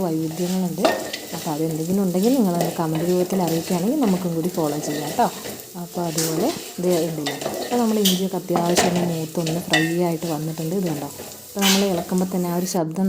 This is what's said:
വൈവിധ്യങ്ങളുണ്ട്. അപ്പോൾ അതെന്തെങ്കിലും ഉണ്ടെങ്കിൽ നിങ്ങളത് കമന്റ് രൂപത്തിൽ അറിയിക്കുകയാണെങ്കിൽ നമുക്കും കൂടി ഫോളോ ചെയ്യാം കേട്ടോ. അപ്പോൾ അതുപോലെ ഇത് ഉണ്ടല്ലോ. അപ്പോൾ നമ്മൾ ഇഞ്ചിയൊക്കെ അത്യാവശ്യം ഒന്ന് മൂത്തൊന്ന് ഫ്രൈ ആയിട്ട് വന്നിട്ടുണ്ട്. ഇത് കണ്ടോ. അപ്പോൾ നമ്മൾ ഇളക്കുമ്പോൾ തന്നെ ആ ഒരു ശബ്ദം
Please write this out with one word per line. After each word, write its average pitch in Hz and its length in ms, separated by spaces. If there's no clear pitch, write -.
വൈവിധ്യങ്ങളുണ്ട്. 170 800
അപ്പോൾ 170 180
അതെന്തെങ്കിലും 160 520
ഉണ്ടെങ്കിൽ 185 340
നിങ്ങളത് 170 280
കമന്റ് 160 300
രൂപത്തിൽ 180 360
അറിയിക്കുകയാണെങ്കിൽ 175 600
നമുക്കും 180 320
കൂടി 165 200
ഫോളോ 151 200
ചെയ്യാം 147 220
കേട്ടോ. 214 180
അപ്പോൾ 175 260
അതുപോലെ 160 380
ഇത് 180 120
ഉണ്ടല്ലോ. 151 280
അപ്പോൾ 247 180
നമ്മൾ 220 220
ഇഞ്ചിയൊക്കെ 185 380
അത്യാവശ്യം 175 500
ഒന്ന് 175 200
മൂത്തൊന്ന് 160 560
ഫ്രൈ 160 160
ആയിട്ട് 165 280
വന്നിട്ടുണ്ട്. 160 440
ഇത് 180 120
കണ്ടോ. 143 180
അപ്പോൾ 202 180
നമ്മൾ 196 260
ഇളക്കുമ്പോൾ 185 420
തന്നെ 180 200
ആ - 60
ഒരു 185 140
ശബ്ദം 170 360